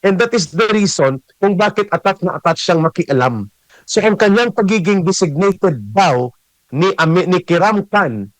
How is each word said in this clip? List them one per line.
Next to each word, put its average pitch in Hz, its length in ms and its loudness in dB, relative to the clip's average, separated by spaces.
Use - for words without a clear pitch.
And 196 160 2
that 233 160 0
is 175 160 -4
the 214 160 0
reason 160 500 0
kung 196 160 2
bakit 208 320 0
atat 196 320 -2
na 165 160 -4
atat 165 240 -2
siyang 160 240 0
makialam. 127 640 -2
So, - 100 0
ang 208 160 2
kanyang 214 380 2
pagiging 196 480 0
designated 175 800 -2
daw 127 380 0
ni 175 260 0
Ami-, 160 320 2
ni 180 140 2
Kiram 196 480 0
Khan 117 400 -2